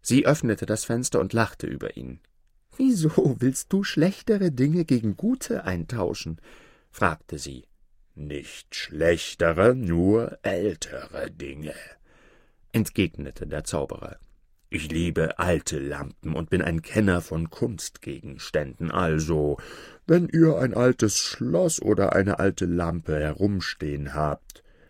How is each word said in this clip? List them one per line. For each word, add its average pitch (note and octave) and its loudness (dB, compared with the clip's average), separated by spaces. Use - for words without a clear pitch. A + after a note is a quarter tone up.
Sie C3 4
öffnete A#2+ 2
das G#2+ -2
Fenster A#2 0
und F#2+ 0
lachte - 0
über - -8
ihn. B1+ -12
Wieso D#3+ 4
willst C3 0
du G3 2
schlechtere G3 0
Dinge D3 2
gegen A2+ 2
gute A#3 -4
eintauschen?, F2 -4
fragte E2 -2
sie. C2+ -12
Nicht - -12
schlechtere, E2+ 2
nur G2+ 2
ältere F2 -4
Dinge, D2 -12
entgegnete D#2+ -2
der D2+ -6
Zauberer. - -6
Ich D#2 -6
liebe E2 0
alte E2+ 0
Lampen C#2+ -8
und D#2 -6
bin F2 2
ein D#2+ 0
Kenner G2 2
von E2 -4
Kunstgegenständen, D#2 -6
also, D#2 2
wenn E3+ 4
ihr D#3+ 6
ein B2 0
altes A#2 4
Schloss - 0
oder G2 2
eine G2 2
alte F#2+ 0
Lampe E2+ 0
herumstehen D2+ -2
habt, D2+ -4